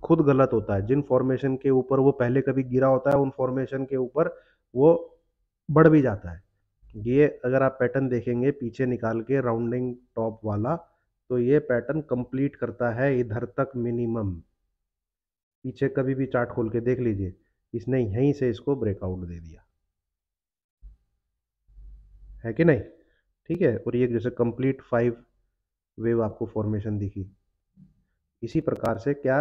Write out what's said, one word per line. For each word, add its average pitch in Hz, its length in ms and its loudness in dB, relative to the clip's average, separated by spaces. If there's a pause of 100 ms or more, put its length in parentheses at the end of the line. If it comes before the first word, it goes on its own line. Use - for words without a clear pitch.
खुद 165 200 2
गलत 135 300 4
होता 107 220 0
है। 98 120 0
जिन 139 220 2
फॉर्मेशन 131 480 0
के 135 160 0
ऊपर 131 280 2
वो 139 140 6
पहले 127 280 2
कभी 135 220 0
गिरा 127 240 2
होता 131 220 2
है, 139 60 4
उन 135 140 0
फॉर्मेशन 131 540 -4
के 135 120 -4
ऊपर 131 320 -2 (460)
वो 165 460 4 (480)
बढ़ 160 200 8
भी 156 140 8
जाता 101 280 -2
है। 85 120 -14 (640)
ये 135 220 6 (180)
अगर 131 180 2
आप 131 180 2
पैटर्न 127 280 0
देखेंगे 123 440 0
पीछे 127 340 -4
निकाल 113 360 -2
के 131 180 0
राउंडिंग 123 540 -2 (220)
टॉप 113 280 -4
वाला, 107 300 -2
तो - 640 -8
ये 127 200 4
पैटर्न 139 420 -2
कंप्लीट 131 540 -4
करता 117 360 -4
है 127 280 0
इधर 113 240 -4 (100)
तक 135 220 -2
मिनिमम। 117 580 -2 (1300)
पीछे 131 260 -2
कभी 135 240 -2
भी 131 140 -2
चार्ट 120 220 0
खोल 113 200 -2
के 117 120 -2
देख 123 180 0
लीजिए, 98 340 -2 (400)
इसने 123 280 -2
यहीं 123 300 2
से 131 180 0
इसको 135 260 -4
ब्रेकआउट 95 500 -4
दे 85 140 -12
दिया 80 240 -20 (2750)
है 113 80 -6
कि 160 120 0
नहीं, 143 160 6 (680)
ठीक 113 120 -2
है। 113 140 2
और 117 200 -4
ये 123 120 4
जैसे 117 240 -2
कंप्लीट 131 500 -2
फाइव 120 420 -2 (760)
वेव 113 260 0
आपको 107 240 -6
फॉर्मेशन 104 500 -4
दिखी, 98 360 -8 (1080)
इसी 135 180 -2
प्रकार 110 380 -2
से 139 160 -2
क्या 131 260 0